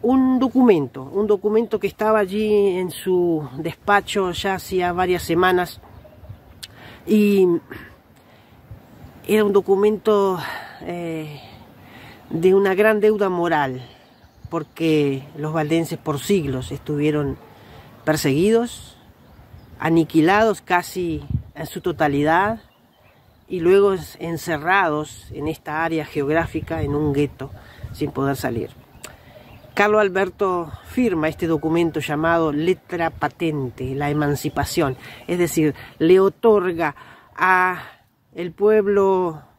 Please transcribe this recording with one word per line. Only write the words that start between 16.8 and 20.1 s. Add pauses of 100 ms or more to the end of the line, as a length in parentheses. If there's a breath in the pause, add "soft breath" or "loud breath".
perseguidos, (840)
aniquilados